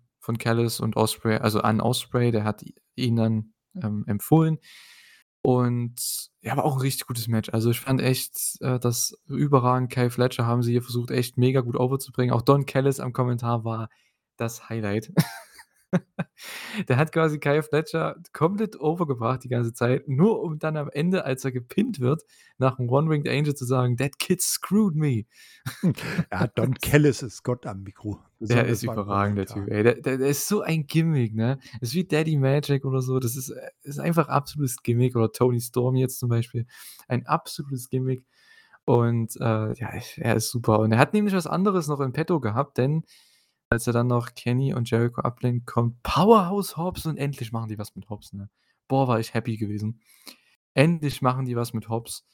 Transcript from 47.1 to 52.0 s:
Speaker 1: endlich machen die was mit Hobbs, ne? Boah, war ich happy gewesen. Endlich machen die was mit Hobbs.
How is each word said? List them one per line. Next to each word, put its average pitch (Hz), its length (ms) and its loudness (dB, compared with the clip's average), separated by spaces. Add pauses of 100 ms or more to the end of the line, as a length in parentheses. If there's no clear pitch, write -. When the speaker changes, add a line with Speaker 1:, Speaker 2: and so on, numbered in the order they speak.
Speaker 1:
endlich 131 340 -6
machen 113 180 -6
die 107 100 -6
was - 160 -10
mit - 140 -16
Hobbs, - 240 -12
ne? 98 160 -12 (380)
Boah, 135 200 2
war 117 120 2
ich - 160 -6
happy 110 220 -2
gewesen. 107 440 -6 (720)
Endlich 151 460 2
machen 131 240 0
die 123 120 -4
was 117 160 -4
mit 107 160 -6
Hobbs. - 440 -6